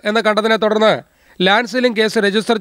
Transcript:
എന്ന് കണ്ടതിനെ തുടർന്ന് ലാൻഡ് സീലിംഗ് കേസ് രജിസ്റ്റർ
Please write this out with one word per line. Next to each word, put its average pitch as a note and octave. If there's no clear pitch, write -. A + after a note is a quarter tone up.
എന്ന് G#3+
കണ്ടതിനെ G#3+
തുടർന്ന് G#3+
ലാൻഡ് G3
സീലിംഗ് A#3+
കേസ് A3
രജിസ്റ്റർ A3